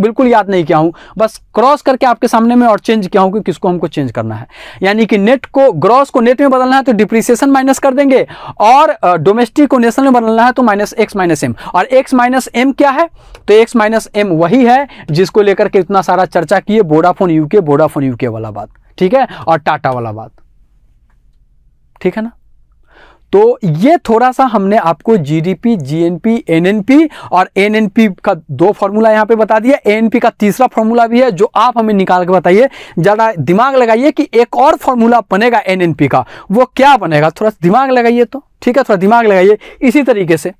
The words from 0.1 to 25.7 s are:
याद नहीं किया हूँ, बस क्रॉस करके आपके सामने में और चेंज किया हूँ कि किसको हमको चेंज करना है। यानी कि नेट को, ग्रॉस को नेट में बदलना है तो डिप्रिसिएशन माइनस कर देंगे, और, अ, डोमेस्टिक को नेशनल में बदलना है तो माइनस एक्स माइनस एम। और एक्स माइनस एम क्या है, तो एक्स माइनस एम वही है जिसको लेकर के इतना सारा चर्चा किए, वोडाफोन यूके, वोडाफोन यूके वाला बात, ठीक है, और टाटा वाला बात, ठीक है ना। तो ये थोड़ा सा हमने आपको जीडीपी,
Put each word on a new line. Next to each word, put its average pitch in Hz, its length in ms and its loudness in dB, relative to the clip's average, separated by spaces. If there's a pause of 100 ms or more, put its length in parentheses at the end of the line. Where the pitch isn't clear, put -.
याद 214 220 2
नहीं 180 160 0
किया 165 120 0
हूँ, 160 160 0 (240)
बस 214 240 -4 (140)
क्रॉस 269 260 2
करके 269 240 -2
आपके 240 220 0
सामने 240 280 0
में 240 120 2
और 208 120 2
चेंज 220 280 -2
किया 190 160 0
हूँ 190 100 0
कि 214 80 -4
किसको 185 260 -6
हमको 175 200 -4
चेंज 139 240 -6
करना 110 240 -8
है। 113 120 -14 (360)
यानी 208 220 0
कि 214 120 0
नेट 226 300 0
को, 269 260 2
ग्रॉस 220 360 0
को 254 120 -2
नेट 247 200 0
में 285 80 2
बदलना 254 260 0
है 269 80 0
तो 269 100 0
डिप्रिसिएशन 220 560 0
माइनस 269 300 0
कर 269 140 0
देंगे, 262 340 0 (320)
और, 269 300 4
अ, 180 260 0
डोमेस्टिक 226 540 0
को 269 80 2
नेशनल 240 280 0
में 269 80 2
बदलना 226 320 2
है 254 60 2
तो 254 120 -2
माइनस 208 320 -2
एक्स 208 200 -4
माइनस 170 280 -2
एम। 120 120 -4 (180)
और 180 120 0
एक्स 262 280 0
माइनस 247 420 -2
एम 262 180 0
क्या 285 180 2
है, 320 180 -2 (380)
तो 202 60 4
एक्स 220 220 2
माइनस 214 400 -2
एम 208 180 -2
वही 170 320 2
है 262 220 2 (240)
जिसको 185 300 0
लेकर 202 280 0
के 202 100 0
इतना 190 240 -2
सारा 185 240 0
चर्चा 180 320 -2
किए, 214 220 0
वोडाफोन 170 500 0
यूके, 156 280 0
वोडाफोन 147 440 0
यूके 127 260 -4
वाला 110 220 -10
बात, 104 180 -14 (280)
ठीक 185 160 0
है, 262 140 0 (100)
और 165 220 -2
टाटा 151 320 -4
वाला 117 200 -6
बात, 107 200 -16 (1700)
ठीक 185 160 -4
है 220 60 -6
ना। 233 80 -10 (1040)
तो 220 300 2
ये 196 360 2
थोड़ा 240 320 0
सा 262 140 0
हमने 208 340 0
आपको 175 400 0
जीडीपी, 170 580 -2